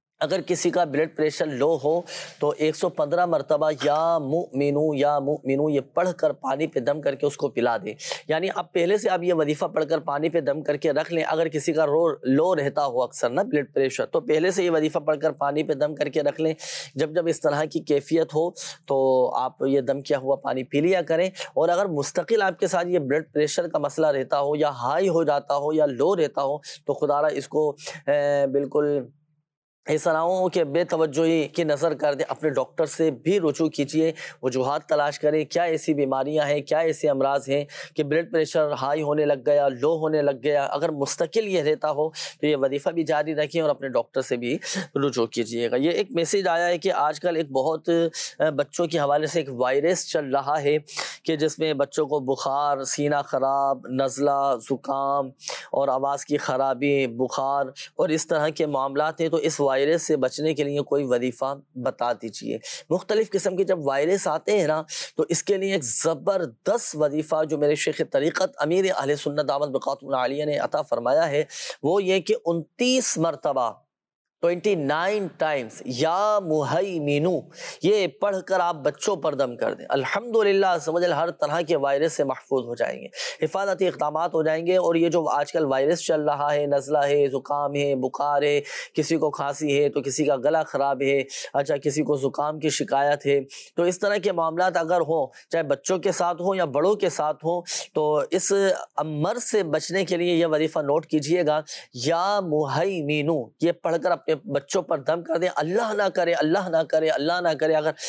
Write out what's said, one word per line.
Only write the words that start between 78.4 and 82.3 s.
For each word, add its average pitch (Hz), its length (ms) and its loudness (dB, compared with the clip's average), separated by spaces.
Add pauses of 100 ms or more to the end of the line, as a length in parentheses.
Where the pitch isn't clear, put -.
کر 185 120 2
آپ 170 160 0
بچوں 151 400 -2
پر 147 180 -2
دم 127 240 -2
کر 110 160 -2
دیں۔ - 160 -12
الحمدللہ 202 760 2
عز 165 240 0
و 170 100 0
جل 175 140 2
ہر 165 180 0
طرح 156 300 -2
کے 156 160 0
وائرس 139 360 2
سے 156 100 0
محفوظ 131 420 -2